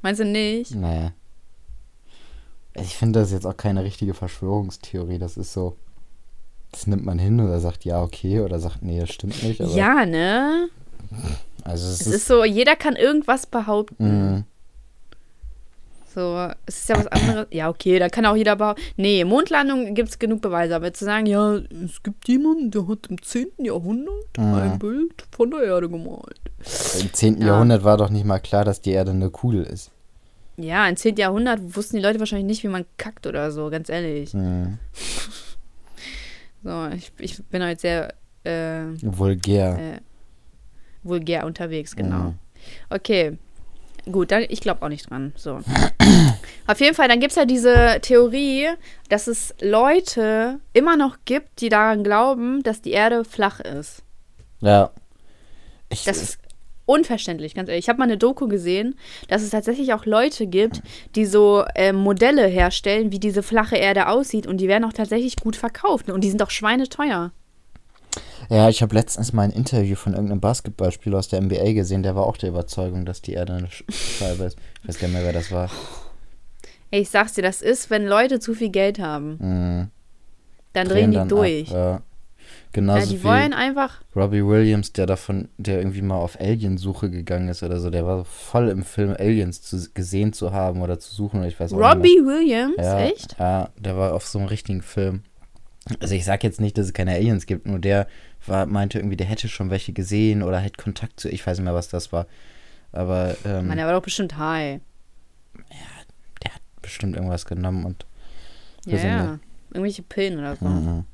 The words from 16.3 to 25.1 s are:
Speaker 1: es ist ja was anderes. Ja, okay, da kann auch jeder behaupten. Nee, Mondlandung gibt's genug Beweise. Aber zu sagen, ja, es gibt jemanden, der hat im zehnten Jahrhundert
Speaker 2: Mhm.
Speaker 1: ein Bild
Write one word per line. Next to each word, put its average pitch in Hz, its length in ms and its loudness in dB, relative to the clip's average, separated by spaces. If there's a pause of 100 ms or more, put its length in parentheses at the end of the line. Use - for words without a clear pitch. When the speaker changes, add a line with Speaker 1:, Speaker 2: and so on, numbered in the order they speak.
Speaker 1:
es - 140 -10
ist - 100 -8
ja 220 80 6
was 208 80 4
anderes. 220 460 0
Ja, 160 180 -2
okay, 185 300 2
da 180 100 2
kann 226 160 0
auch 208 100 6
jeder 214 200 4
behaupten. 208 260 -2 (140)
Nee, 196 280 2
Mondlandung 269 720 2
gibt's 226 240 -2
genug 220 240 -2
Beweise. 170 340 0
Aber 170 160 -4
zu 196 140 -10
sagen, 214 220 0
ja, 208 300 2 (280)
es - 160 -10
gibt - 260 -8
jemanden, 285 440 2
der 202 160 -2
hat 208 180 -6
im - 160 -10
zehnten 269 440 -6
Jahrhundert 233 680 -6
Speaker 2:
Mhm. 107 200 2
Speaker 1:
ein 98 240 0
Bild 262 500 -4